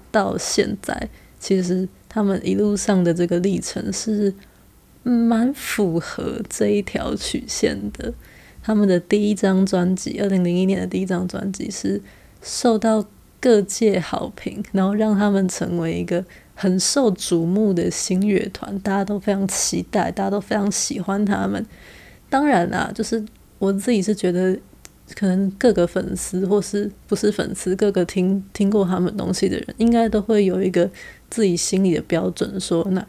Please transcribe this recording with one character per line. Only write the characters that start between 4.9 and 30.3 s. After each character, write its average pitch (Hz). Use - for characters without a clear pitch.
蛮 233
符 170
合 -
这 208
一 208
条 -
曲 -
线 -
的。 -
他 220
们 208
的 180
第 208
一 208
张 190
专 185
辑， -
二 202
零 190
零 175
一 185
年 190
的 185
第 185
一 190
张 180
专 196
辑 -
是 196
受 -
到 220
各 226
界 196
好 -
评， -
然 190
后 202
让 214
他 208
们 196
成 175
为 165
一 175
个 175
很 190
受 240
瞩 170
目 196
的 175
新 185
乐 202
团， -
大 196
家 196
都 202
非 208
常 196
期 180
待， 175
大 196
家 196
都 196
非 208
常 208
喜 -
欢 196
他 196
们。 196
当 277
然 185
啦， -
就 220
是 220
我 196
自 196
己 220
是 202
觉 185
得 185
可 202
能 190
各 240
个 175
粉 175
丝 185
或 196
是 208
不 202
是 208
粉 -
丝， 185
各 202
个 185
听， 190
听 196
过 208
他 180
们 185
东 185
西 190
的 190
人， -
应 233
该 226
都 214
会 208